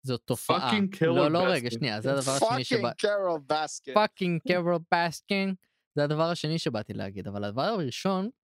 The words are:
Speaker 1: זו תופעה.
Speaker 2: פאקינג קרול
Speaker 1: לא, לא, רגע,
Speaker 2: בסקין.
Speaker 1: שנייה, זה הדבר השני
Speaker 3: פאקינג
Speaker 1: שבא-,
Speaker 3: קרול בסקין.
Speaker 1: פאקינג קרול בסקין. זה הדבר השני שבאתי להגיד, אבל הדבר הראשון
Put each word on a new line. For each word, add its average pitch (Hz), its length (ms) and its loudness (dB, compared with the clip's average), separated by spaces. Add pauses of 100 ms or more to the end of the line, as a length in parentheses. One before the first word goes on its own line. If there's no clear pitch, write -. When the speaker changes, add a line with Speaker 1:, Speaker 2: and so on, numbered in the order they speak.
Speaker 1:
זו 127 140 -2
תופעה. - 420 0
Speaker 2:
פאקינג 127 360 0
קרול 160 240 4
Speaker 1:
לא, 151 120 4
לא, 170 80 2
רגע, 185 140 4 (120)
Speaker 2:
בסקין. 117 140 -4
Speaker 1:
שנייה, 110 220 -2
זה 135 120 0
הדבר 135 180 0
השני 139 180 2
Speaker 3:
פאקינג 127 140 0
Speaker 1:
שבא-, 220 340 0
Speaker 3:
קרול 196 500 0
בסקין. 151 460 -2
Speaker 1:
פאקינג 185 540 2
קרול 175 300 2 (160)
בסקין. 190 640 0 (400)
זה 147 80 2
הדבר 156 260 0
השני 160 300 -2
שבאתי 110 340 -4
להגיד, 101 340 -8
אבל 101 160 -4
הדבר 104 180 -4
הראשון 190 680 -2 (140)